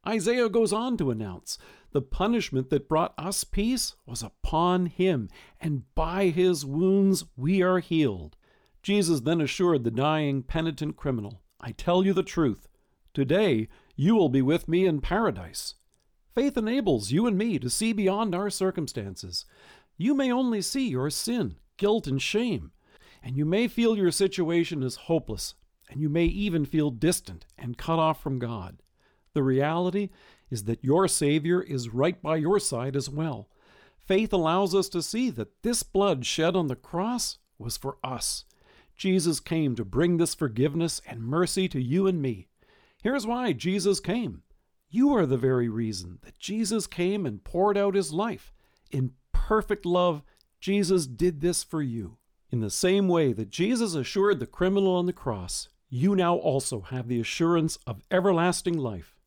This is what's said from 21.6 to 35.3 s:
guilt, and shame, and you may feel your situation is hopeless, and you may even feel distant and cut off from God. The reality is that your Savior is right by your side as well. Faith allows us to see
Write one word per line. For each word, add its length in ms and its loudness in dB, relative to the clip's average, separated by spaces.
guilt, 320 0
and 120 0
shame, 520 -2
and 140 -8
you 80 0
may 240 2
feel 280 2
your 140 4
situation 720 0
is 140 -4
hopeless, 580 -4
and 120 -10
you 80 0
may 180 2
even 380 0
feel 260 0
distant 560 -4
and 220 -10
cut 220 -2
off 200 0
from 200 -4
God. 420 -8
The 120 0
reality 680 0
is 140 -8
that 180 -4
your 240 4
Savior 560 2
is 320 -6
right 260 0
by 160 -2
your 220 2
side 380 -4
as 120 -4
well. 400 -6
Faith 360 0
allows 420 2
us 140 2
to 140 -4
see 280 -2